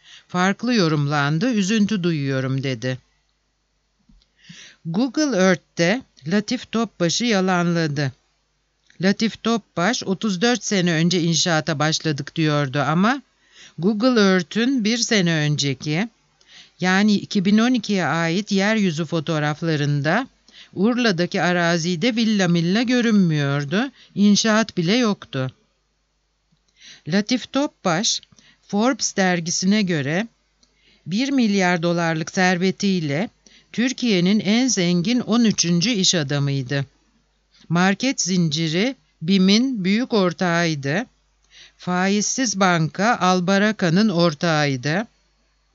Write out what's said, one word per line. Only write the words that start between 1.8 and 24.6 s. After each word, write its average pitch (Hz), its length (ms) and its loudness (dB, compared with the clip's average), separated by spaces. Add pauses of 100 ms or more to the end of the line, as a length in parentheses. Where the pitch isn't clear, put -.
duyuyorum." 135 600 -2
dedi. 127 340 -6 (1900)
Google 240 520 -2
Earth'te 185 640 0 (260)
Latif 208 440 -4
Topbaş'ı 220 540 -2
yalanladı. 170 840 0 (880)
Latif 202 420 -2
Topbaş, 220 600 -2
"Otuz 190 380 -4
dört 240 220 0
sene 180 300 0
önce 170 280 2
inşaata 160 580 0
başladık." 151 560 -2
diyordu 147 440 0
ama 185 420 0 (580)
Google 220 420 2
Earth'ün 202 640 0
bir 226 140 0
sene 196 360 0
önceki, 147 760 -2 (680)
yani 196 340 2
iki 196 320 -2
bin 208 120 4
on 240 160 2
ikiye 196 320 -2
ait 165 460 -2
yeryüzü 190 540 0
fotoğraflarında 151 1200 -2 (460)
Urla'daki 202 680 0
arazide 175 720 0
villa 214 320 0
milla 175 340 0
görünmüyordu, 190 1080 0 (240)
inşaat 208 640 2